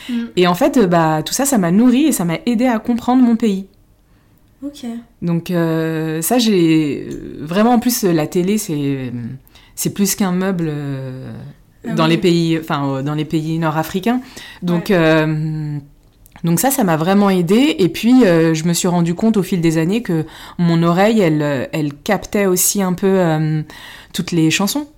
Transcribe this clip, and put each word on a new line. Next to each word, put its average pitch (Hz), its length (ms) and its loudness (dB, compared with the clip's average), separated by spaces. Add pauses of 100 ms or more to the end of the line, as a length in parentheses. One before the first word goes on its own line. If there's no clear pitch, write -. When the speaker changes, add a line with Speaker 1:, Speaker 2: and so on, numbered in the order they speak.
Speaker 1:
Mm. 240 40 -6 (220)
Speaker 2:
Et 180 120 4
en 175 80 2
fait, - 220 0
euh, 202 100 4
bah, 160 360 2
tout - 100 -10
ça, 269 120 -2
ça 277 120 0
m'a 170 140 2
nourri 247 340 4
et 277 60 2
ça 196 140 -2
m'a 165 200 -2
aidé 240 200 0
à 233 140 0
comprendre 240 420 0
mon 233 140 4
pays. 196 320 -2 (960)
Speaker 1:
Ok. 285 200 -12 (360)
Speaker 2:
Donc, 170 300 -4
euh, 160 680 -2
ça, 233 180 0
j'ai, 160 720 2
euh, - 300 -14
vraiment, 202 320 2
en 233 60 4
plus, 240 240 0
euh, 180 100 2
la 156 140 2
télé, 185 300 0
c'est, 175 200 -6
euh, 139 320 -4 (680)
c'est - 180 -4
plus 196 220 0
qu'un 190 160 0
meuble, 180 380 -2
euh, 131 640 -8 (560)
Speaker 1:
Ah - 60 -4
Speaker 2:
dans 165 120 0
Speaker 1:
oui. 160 60 2
Speaker 2:
les 165 60 2
pays, 165 420 2
enfin, 147 300 -4
euh, 135 140 -4
dans 151 120 -4
les 151 100 -4
pays 160 320 -4
nord-africains. 165 640 -2 (440)
Donc, 175 260 -2
Speaker 1:
Ouais. 196 80 2
Speaker 2:
euh... 156 800 0 (680)
Donc 170 160 2
ça, 269 100 2
ça 277 140 0
m'a 165 120 2
vraiment 196 320 2
aidée. 196 500 2
Et 175 100 4
puis, 247 360 4
euh, 165 280 4
je 156 120 -2
me 170 80 2
suis 175 160 -2
rendu 170 240 0
compte 220 240 0
au 180 60 2
fil 185 180 -2
des 165 160 2
années 185 240 0
que 160 240 -2 (320)
mon 165 260 2
oreille, 196 380 2
elle, 156 200 2
euh, 143 320 -2
elle 151 200 -4
captait 202 540 -2
aussi 180 340 0
un 185 120 0
peu, 190 140 -2
euh, 156 540 0 (520)
toutes - 200 -6
les 160 180 2
chansons. 277 360 -2 (100)